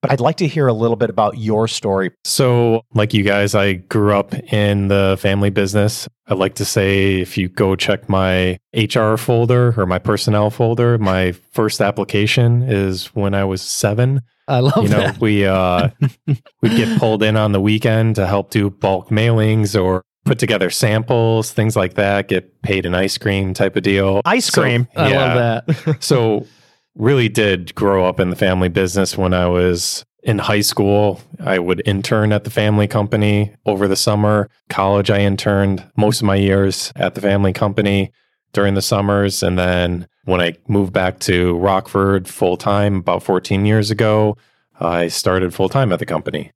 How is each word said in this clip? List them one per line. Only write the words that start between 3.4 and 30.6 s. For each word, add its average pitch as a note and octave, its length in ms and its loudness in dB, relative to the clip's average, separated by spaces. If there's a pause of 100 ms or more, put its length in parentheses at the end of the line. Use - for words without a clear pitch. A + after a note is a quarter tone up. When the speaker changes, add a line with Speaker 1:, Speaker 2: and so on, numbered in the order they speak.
Speaker 2:
I G2 180 2
grew G#2 400 0
up G2+ 200 -2 (180)
in G2+ 380 0
the G2 280 2
family G2+ 320 0
business. G2+ 600 -2 (180)
I'd G2+ 100 -2
like F#2 180 0
to G#2 100 -4
say G2 560 0
if - 160 -6
you F#2 100 -2
go F#2+ 300 0
check - 320 -4
my F#2 500 0 (140)
H A2+ 240 -2
R A2 180 2
folder A#2+ 600 0
or G2+ 80 0
my F2+ 140 -2
personnel G#2 500 0
folder, A#2 480 0
my F#2 340 0
first - 480 -4
application G#2+ 840 0
is G2 420 -2 (100)
when G2+ 180 -2
I G2 120 0
was F#2+ 160 -4
seven. B2 600 -2 (240)
Speaker 3:
I C3+ 140 0
love C3 240 2
Speaker 2:
You - 60 0
know, - 100 2
Speaker 3:
that. - 220 -2
Speaker 2:
we, G#2 240 2
uh, F2+ 420 2 (400)
Speaker 3:
<laughs> - 0 - (340)
Speaker 2:
we'd A#2+ 140 2
get D#3 240 2
pulled A2 240 2
in G#2+ 140 2
on G#2+ 160 2
the G2 80 2
weekend A2 560 2
to F#2+ 100 0
help G2 240 0
do G2+ 180 2
bulk F#2+ 380 -2
mailings A2 720 2
or F#2 220 0 (220)
put A#2 120 0
together G2+ 320 0
samples, A2+ 840 0
things A2 240 0
like F#2 160 0
that, G2+ 340 0
get - 340 -4
paid F#2+ 240 -2
in F2 80 -2
ice F#2+ 240 -2
cream G2 360 -2
type G2 240 -2
of F#2 60 -4
deal. G2 420 2
Speaker 1:
Ice A3+ 220 0
Speaker 2:
So, - 160 0
Speaker 1:
cream? B2 240 0 (100)
Speaker 3:
I C#3+ 140 2
Speaker 2:
yeah. C3+ 60 2 (480)
Speaker 3:
love - 0 - (200)
that. D#3 120 -2
<laughs> - 60 -14
Speaker 2:
So A2+ 420 0 (500)
really B2 320 2
did G2 460 0
grow G2 340 2
up F#2 120 -4
in F#2 100 2
the F#2 60 -4
family F#2 340 2
business. F#2 480 -2
When F#2 160 0
I F2+ 140 2
was F2+ 580 -2 (160)
in G#2+ 160 0
high G#2 240 0